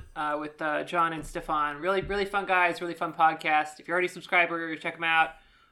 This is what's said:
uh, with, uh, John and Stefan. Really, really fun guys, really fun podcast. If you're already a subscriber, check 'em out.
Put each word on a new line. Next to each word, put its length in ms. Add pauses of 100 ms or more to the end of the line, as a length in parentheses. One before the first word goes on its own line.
(160)
uh, 240
with, 220
uh, 220
John 280
and 140
Stefan. 520
Really, 240
really 240
fun 200
guys, 360
really 120
fun 200
podcast. 640
If 80
you're 80
already 120
a 40
subscriber, 680
check 180
'em 80
out. 280 (400)